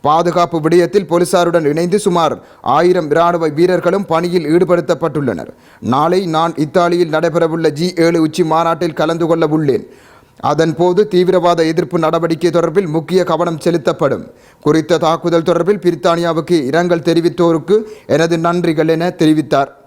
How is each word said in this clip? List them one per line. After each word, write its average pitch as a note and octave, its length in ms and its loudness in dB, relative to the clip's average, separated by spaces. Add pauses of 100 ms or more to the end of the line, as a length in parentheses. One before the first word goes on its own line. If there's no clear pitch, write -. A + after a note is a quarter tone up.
பாதுகாப்பு E3+ 580 0
விடயத்தில் F3 440 2
போலீசாருடன் E3+ 600 2
இணைந்து E3+ 340 0
சுமார் E3+ 300 0 (420)
ஆயிரம் F3 360 2
இராணுவ E3 360 2 (100)
வீரர்களும் F3 540 0
பணியில் E3+ 400 -2
ஈடுபடுத்தப்பட்டுள்ளனர். D#3+ 1000 0 (420)
நாளை E3 280 2 (160)
நான் E3 160 0 (120)
இத்தாலியில் F3 500 0
நடைபெறவுள்ள E3 540 0 (100)
ஜி F3 100 -2 (160)
ஏழு E3 220 2
உச்சி D#3 160 -2 (100)
மாநாட்டில் E3 480 -2
கலந்து E3 300 -2
கொள்ள E3 160 2 (100)
உள்ளேன். C#3 280 0 (680)
அதன்போது D#3+ 500 0 (140)
தீவிரவாத F3 460 2 (120)
எதிர்ப்பு D#3+ 320 -2
நடவடிக்கை E3 520 0
தொடர்பில் E3 380 0
முக்கிய E3 280 0 (100)
கவனம் E3 320 -2
செலுத்தப்படும். D#3+ 600 -2 (420)
குறித்த D#3 400 2
தாக்குதல் E3 420 0
தொடர்பில் F3+ 360 0
பிரித்தானியாவுக்கு E3+ 720 0 (120)
இரங்கல் E3+ 380 0
தெரிவித்தோருக்கு E3+ 720 2 (380)
எனது E3 300 0
நன்றிகள் E3+ 480 0
என E3+ 160 -2 (100)
தெரிவித்தார். D#3 520 2 (140)